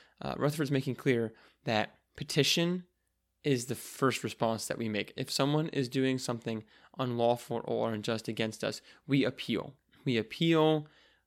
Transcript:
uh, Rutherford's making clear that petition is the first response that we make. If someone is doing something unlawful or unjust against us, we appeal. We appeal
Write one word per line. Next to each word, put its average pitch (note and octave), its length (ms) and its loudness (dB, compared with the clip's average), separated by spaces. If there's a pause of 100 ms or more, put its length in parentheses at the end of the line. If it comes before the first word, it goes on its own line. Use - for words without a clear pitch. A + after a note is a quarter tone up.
(220)
uh, C#2 160 -4
Rutherford's C#3+ 340 0
making C3+ 240 0
clear A#2 380 2 (320)
that G#2+ 320 0 (180)
petition E3+ 720 2 (580)
is B2 220 2
the B2 100 -4
first - 480 -2
response A2+ 440 -2
that - 100 -4
we A#2 100 -2
make. G#2 300 -2
If - 140 -6
someone D3+ 380 2
is C3 200 -2
doing C3 300 2
something A2+ 440 -6 (340)
unlawful A#2+ 680 0
or A#2 260 0
unjust A2 360 -4
against A2 360 -4
us, A2+ 180 -4 (260)
we C3+ 180 4
appeal. - 500 -4 (300)
We B2 120 2
appeal D#3 680 2 (400)